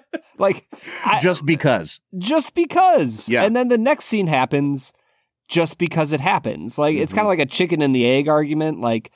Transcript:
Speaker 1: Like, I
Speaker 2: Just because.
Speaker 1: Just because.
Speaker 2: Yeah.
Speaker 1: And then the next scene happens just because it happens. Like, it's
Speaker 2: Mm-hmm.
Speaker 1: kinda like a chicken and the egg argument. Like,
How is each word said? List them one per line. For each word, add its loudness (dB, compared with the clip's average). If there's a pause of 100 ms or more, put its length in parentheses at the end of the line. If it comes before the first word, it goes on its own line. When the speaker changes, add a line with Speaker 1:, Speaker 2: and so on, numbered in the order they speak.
(380)
Speaker 1:
Like, -2 (300)
I 0
Speaker 2:
Just 0
because. 0 (180)
Speaker 1:
Just 0
because. 2
Speaker 2:
Yeah. 2
Speaker 1:
And 2
then 2
the 4
next 0
scene 0
happens 0 (560)
just 0
because -2
it -2
happens. -4
Like, 0
it's -2
Speaker 2:
Mm-hmm. -4
Speaker 1:
kinda 2
like 2
a 0
chicken -2
and 2
the 2
egg 2
argument. 0
Like, -4